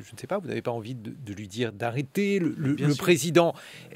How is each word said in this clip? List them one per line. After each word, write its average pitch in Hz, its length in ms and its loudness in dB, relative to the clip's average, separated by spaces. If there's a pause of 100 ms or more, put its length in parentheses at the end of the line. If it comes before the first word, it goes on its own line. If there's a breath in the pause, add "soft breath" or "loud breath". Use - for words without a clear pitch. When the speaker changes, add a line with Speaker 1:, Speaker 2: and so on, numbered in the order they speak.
Speaker 1:
je - 80 -20
ne 107 80 -18
sais - 60 -12
pas, 190 100 -2
vous 175 100 -6
n'avez 113 140 -4
pas 123 80 -2
envie 117 240 -6
de, 113 160 -10
de 123 240 -10
lui 101 140 -10
dire 110 260 -2
d'arrêter ? 143 640 0
Le, 165 180 2
le, 143 200 2
Speaker 2:
Bien 135 100 0
Speaker 1:
le 147 80 6
Speaker 2:
sûr. 127 100 -2
Speaker 1:
président, 170 520 6 (400 loud breath)